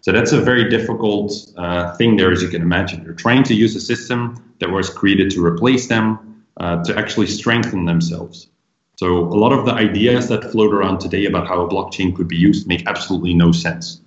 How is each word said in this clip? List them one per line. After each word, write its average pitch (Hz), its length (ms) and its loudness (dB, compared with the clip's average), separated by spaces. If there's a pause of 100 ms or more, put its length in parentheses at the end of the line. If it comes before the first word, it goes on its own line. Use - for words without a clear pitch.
So - 100 -2
that's 110 200 2
a 139 80 4
very 120 300 2
difficult, 107 640 -2 (240)
uh, 87 380 -4
thing 117 200 4
there, 92 160 4
as 87 100 0
you 90 60 -2
can 87 140 -4
imagine. 87 420 -2
You're 82 100 -14
trying 127 300 2
to 123 100 0
use 110 220 2
a 95 60 -6
system 120 600 -6 (180)
that 92 100 -4
was 92 200 -2
created 98 420 2
to 90 120 -2
replace 117 440 2
them, 110 560 -2 (140)
uh, 87 260 -4
to 98 140 -2
actually 107 300 -2
strengthen 110 580 -2
themselves. 85 600 -2 (500)
So 90 200 0
a 85 180 0
lot 110 160 4
of 131 140 0
the 120 80 0
ideas 113 560 2
that 110 220 -4
float 110 220 4
around 95 260 0
today 98 260 -2
about 90 220 -2
how 90 140 -2
a 87 60 -2
blockchain 92 480 -4
could 85 120 -4
be 82 100 -6
used 101 300 4
make 87 200 0
absolutely 90 460 -4
no 85 180 6
sense. - 560 -4